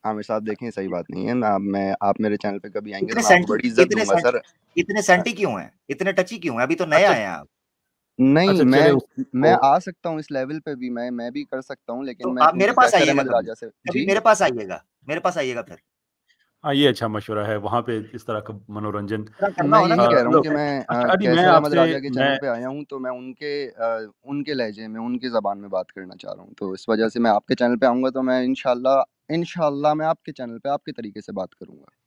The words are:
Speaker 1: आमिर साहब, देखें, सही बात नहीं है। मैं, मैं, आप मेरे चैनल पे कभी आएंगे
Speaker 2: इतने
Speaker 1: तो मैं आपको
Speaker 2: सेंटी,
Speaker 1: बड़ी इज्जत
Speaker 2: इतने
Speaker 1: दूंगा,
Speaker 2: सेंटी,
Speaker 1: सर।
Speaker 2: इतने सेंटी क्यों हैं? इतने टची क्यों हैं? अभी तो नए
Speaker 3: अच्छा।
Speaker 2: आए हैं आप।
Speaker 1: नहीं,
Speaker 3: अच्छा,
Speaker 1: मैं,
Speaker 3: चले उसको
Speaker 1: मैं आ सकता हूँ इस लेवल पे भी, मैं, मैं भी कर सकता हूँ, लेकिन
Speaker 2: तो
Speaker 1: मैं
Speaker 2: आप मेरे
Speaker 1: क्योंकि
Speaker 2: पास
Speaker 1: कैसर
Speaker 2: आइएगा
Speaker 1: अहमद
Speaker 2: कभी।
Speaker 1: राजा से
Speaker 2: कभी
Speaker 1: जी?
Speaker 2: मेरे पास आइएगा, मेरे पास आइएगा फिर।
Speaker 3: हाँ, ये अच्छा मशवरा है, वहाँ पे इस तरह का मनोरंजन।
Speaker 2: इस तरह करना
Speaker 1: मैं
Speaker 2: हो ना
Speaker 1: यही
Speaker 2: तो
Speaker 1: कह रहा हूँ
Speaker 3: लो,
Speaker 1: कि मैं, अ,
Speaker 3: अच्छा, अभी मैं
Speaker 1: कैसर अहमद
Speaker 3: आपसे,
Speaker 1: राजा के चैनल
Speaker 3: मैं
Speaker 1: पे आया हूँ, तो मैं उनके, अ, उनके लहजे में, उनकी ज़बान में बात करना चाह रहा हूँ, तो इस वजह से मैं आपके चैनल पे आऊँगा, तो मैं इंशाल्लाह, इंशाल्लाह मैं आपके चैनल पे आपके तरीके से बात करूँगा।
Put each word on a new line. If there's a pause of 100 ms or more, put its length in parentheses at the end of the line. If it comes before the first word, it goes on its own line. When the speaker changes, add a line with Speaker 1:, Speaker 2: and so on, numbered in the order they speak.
Speaker 1:
आमिर
साहब,
देखें,
सही
बात
नहीं
है।
मैं,
मैं,
आप
मेरे
चैनल
पे
कभी
आएंगे
Speaker 2:
इतने
Speaker 1:
तो
मैं
आपको
Speaker 2:
सेंटी,
Speaker 1:
बड़ी
इज्जत
Speaker 2:
इतने
Speaker 1:
दूंगा,
Speaker 2:
सेंटी,
Speaker 1:
सर। (360)
Speaker 2:
इतने
सेंटी
क्यों
हैं? (160)
इतने
टची
क्यों
हैं?
अभी
तो
नए
Speaker 3:
अच्छा।
Speaker 2:
आए
हैं
आप। (720)
Speaker 1:
नहीं,
Speaker 3:
अच्छा,
Speaker 1:
मैं,
Speaker 3:
चले
उसको (120)
Speaker 1:
मैं
आ
सकता
हूँ
इस
लेवल
पे
भी,
मैं,
मैं
भी
कर
सकता
हूँ,
लेकिन
Speaker 2:
तो
Speaker 1:
मैं
Speaker 2:
आप
मेरे
Speaker 1:
क्योंकि
Speaker 2:
पास
Speaker 1:
कैसर
Speaker 2:
आइएगा
Speaker 1:
अहमद
Speaker 2:
कभी।
Speaker 1:
राजा
से
Speaker 2:
कभी
Speaker 1:
जी?
Speaker 2:
मेरे
पास
आइएगा, (240)
मेरे
पास
आइएगा
फिर। (880)
Speaker 3:
हाँ,
ये
अच्छा
मशवरा
है,
वहाँ
पे
इस
तरह
का
मनोरंजन।
Speaker 2:
इस
तरह
करना
Speaker 1:
मैं
Speaker 2:
हो
ना
Speaker 1:
यही
Speaker 2:
तो
Speaker 1:
कह
रहा
हूँ
Speaker 3:
लो,
Speaker 1:
कि
मैं,
अ,
Speaker 3:
अच्छा,
अभी
मैं
Speaker 1:
कैसर
अहमद
Speaker 3:
आपसे,
Speaker 1:
राजा
के
चैनल
Speaker 3:
मैं
Speaker 1:
पे
आया
हूँ,
तो
मैं
उनके,
अ, (140)
उनके
लहजे
में,
उनकी
ज़बान
में
बात
करना
चाह
रहा
हूँ,
तो
इस
वजह
से
मैं
आपके
चैनल
पे
आऊँगा,
तो
मैं
इंशाल्लाह,
इंशाल्लाह
मैं
आपके
चैनल
पे
आपके
तरीके
से
बात
करूँगा। (160)